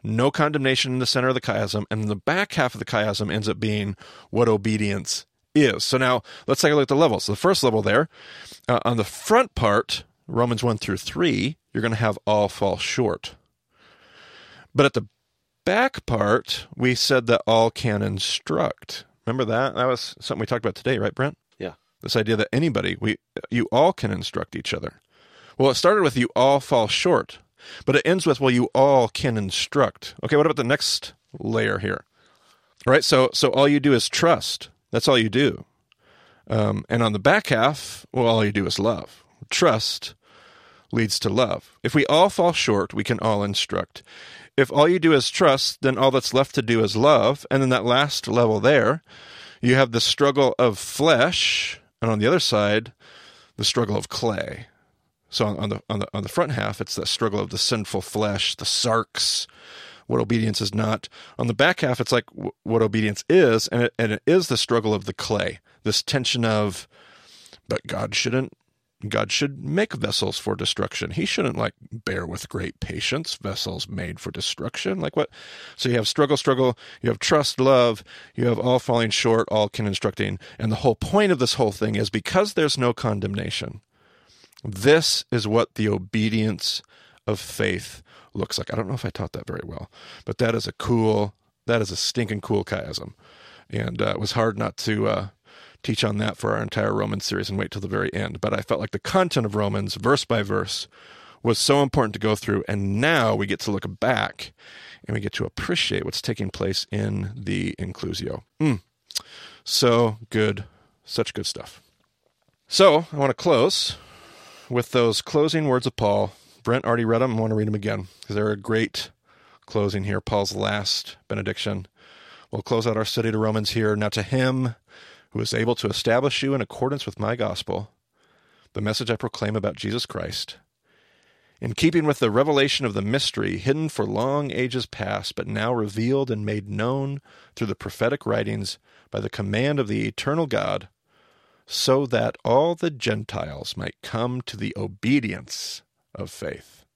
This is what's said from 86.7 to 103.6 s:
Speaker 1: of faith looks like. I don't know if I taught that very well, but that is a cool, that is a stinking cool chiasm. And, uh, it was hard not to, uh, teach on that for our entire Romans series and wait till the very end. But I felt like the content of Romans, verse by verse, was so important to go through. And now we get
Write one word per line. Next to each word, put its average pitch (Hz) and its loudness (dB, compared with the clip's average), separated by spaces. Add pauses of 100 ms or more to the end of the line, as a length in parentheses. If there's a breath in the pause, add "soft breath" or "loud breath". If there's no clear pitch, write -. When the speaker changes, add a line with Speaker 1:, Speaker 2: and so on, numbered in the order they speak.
Speaker 1:
of 107 -4
faith - -6 (320 soft breath)
looks - -6
like. - -8
I - -6
don't 107 -4
know 131 -6
if 123 -8
I 92 -4
taught - -8
that - -10
very - -10
well, - -14 (340 loud breath)
but - -8
that 117 2
is 113 -4
a - -8
cool, 110 0 (320)
that 117 2
is 98 -4
a 90 -8
stinking 110 -4
cool 101 -2
chiasm. - -8 (540 loud breath)
And, 113 -6
uh, 104 2
it 98 -4
was 104 -4
hard 110 0
not 110 -4
to, 107 -2
uh, 98 -2 (540 loud breath)
teach - -2
on 104 0
that 107 -4
for 107 -2
our 107 -4
entire 104 -2
Romans 104 -4
series 101 -4
and 98 -6
wait 101 -6
till 101 -8
the 98 -8
very 95 -4
end. - -6
But - -2
I 101 -4
felt - -2
like 110 -6
the - -8
content 170 0
of 101 -6
Romans, 101 -2
verse - 0
by 110 -2
verse, 98 -4 (540 loud breath)
was 117 2
so 143 4
important 123 0
to - -8
go 107 2
through. 101 -2
And 98 -2
now 135 2
we 104 -2
get 98 -4